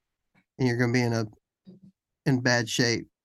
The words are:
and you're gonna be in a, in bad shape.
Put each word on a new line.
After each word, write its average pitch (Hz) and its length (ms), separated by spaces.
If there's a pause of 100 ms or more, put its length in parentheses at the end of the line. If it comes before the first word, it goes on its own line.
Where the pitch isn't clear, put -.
(600)
and 131 80
you're 120 100
gonna 123 140
be 127 100
in 117 120
a, 113 120 (1000)
in 131 160
bad 120 260
shape. 117 400 (180)